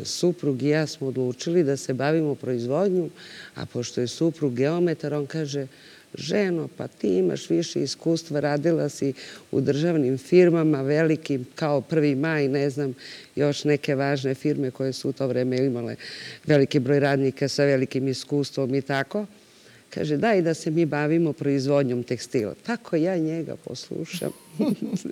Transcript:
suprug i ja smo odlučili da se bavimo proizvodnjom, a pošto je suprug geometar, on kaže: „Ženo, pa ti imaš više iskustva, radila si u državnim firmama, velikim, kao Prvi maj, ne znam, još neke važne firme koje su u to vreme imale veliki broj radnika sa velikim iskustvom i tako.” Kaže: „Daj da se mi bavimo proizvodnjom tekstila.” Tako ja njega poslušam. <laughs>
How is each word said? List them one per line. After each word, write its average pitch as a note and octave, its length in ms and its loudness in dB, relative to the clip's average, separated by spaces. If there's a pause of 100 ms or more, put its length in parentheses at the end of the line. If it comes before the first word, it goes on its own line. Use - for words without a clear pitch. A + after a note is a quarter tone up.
suprug D3 580 -2
i C#3+ 60 0
ja D3+ 180 2
smo C3+ 200 -8
odlučili C3 560 0
da C3+ 140 0
se - 160 -6
bavimo D3 420 0
proizvodnjom, D3 720 0 (460)
a - 100 -8
pošto - 360 -6
je B2 60 0
suprug D3 480 -2
geometar, D#3 580 0
on D3 120 -2
kaže: C#3 420 -6 (480)
„Ženo, E3+ 520 -2 (100)
pa - 100 -6
ti - 200 -6
imaš F3+ 420 0
više E3 320 0
iskustva, D#3+ 580 -2
radila D3 500 0
si C3+ 240 -2 (380)
u B2 100 2
državnim C#3 560 2
firmama, D#3+ 640 6
velikim, D3 640 0 (100)
kao D3 260 0
Prvi D3 340 2
maj, D3+ 320 0
ne C#3+ 220 0
znam, C3+ 240 -4 (420)
još C#3+ 280 0
neke D3 320 2
važne C#3 400 0
firme C#3+ 360 -2
koje C3 220 -4
su - 160 -6
u C3+ 40 -2
to C3+ 140 -2
vreme B2+ 300 0
imale A#2+ 380 0 (500)
veliki C#3+ 340 4
broj C#3 200 4
radnika C3+ 480 2
sa C#3+ 180 2
velikim C3+ 420 2
iskustvom C3+ 680 -2
i C3+ 60 2
tako.” C#3+ 440 -2 (680)
Kaže: D3+ 260 -2
„Daj G3+ 240 4
da D#3+ 120 0
se D#3+ 180 -4
mi E3 140 2
bavimo D3+ 480 2
proizvodnjom C#3 680 2
tekstila.” A2 500 -2 (100)
Tako - 320 -4
ja F3 220 0
njega D#3+ 380 -4
poslušam. - 760 -8 (280)
<laughs> C#4 120 2 (400)